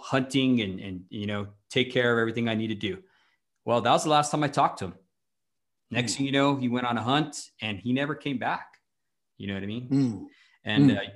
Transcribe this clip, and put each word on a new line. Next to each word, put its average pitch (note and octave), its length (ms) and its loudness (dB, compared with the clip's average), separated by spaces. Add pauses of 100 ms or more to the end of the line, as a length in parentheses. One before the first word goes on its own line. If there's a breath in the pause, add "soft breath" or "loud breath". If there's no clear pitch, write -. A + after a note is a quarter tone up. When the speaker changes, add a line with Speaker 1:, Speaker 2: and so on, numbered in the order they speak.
Speaker 1:
hunting C3 580 2
and, F#2+ 180 -4
and, F#2+ 300 -10
you G#2 160 -8
know, G#2 220 -4 (240)
take B2+ 200 2
care A#2+ 220 2
of A#2 60 2
everything A#2 280 -2
I A2+ 60 0
need A2 140 -2
to A2 80 -4
do." G2+ 260 -6 (640)
Well, A#2 160 2
that A#2 100 2
was E3 120 4
the D#3 80 0
last D3 180 4
time D3+ 140 0
I C#3+ 60 0
talked D3+ 300 0
to G2+ 60 -6
him. E2+ 80 -10 (960)
Next A#2+ 240 -2
Speaker 2:
Mm. - 40 -4
Speaker 1:
thing C#3 100 0
you C#3 40 -4
know, C#3 260 4
he B2 120 -2
went B2 160 0
on A#2+ 140 0
a - 40 -2
hunt D3 460 -2 (100)
and G#2+ 200 -6
he A2+ 120 -4
never C#3+ 220 0
came C#3+ 240 -6
back. A#2+ 300 -4 (720)
You G2+ 80 -8
know G2+ 80 -4
what G2 80 -6
I - 20 -8
mean? A#2+ 240 -8
Speaker 2:
Mm. C3+ 360 0 (380 soft breath)
Speaker 1:
And, B2 280 6
Speaker 2:
Mm. G2+ 60 2
Speaker 1:
uh, G2 40 -2 (140)